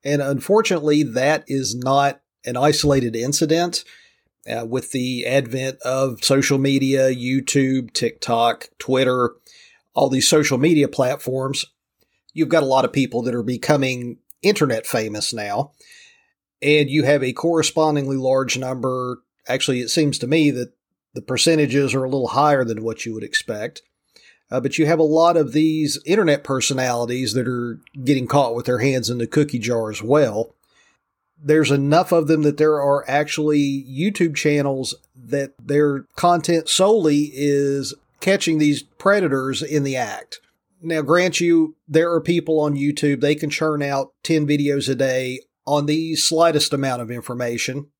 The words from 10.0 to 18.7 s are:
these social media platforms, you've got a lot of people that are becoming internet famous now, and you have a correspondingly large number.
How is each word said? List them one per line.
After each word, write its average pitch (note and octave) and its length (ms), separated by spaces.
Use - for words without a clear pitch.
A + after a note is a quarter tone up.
these C3 180
social D3 300
media D3+ 280
platforms, C3 800
you've D3+ 160
got D#3+ 120
a C#3 40
lot C3 180
of A#2+ 80
people B2+ 300
that A#2 120
are A#2+ 80
becoming B2 760
internet C#3 440
famous G#2+ 460
now, G#2+ 400
and D3 300
you D3 140
have C#3 180
a C3 100
correspondingly D#3 840
large C3 400
number. B2+ 640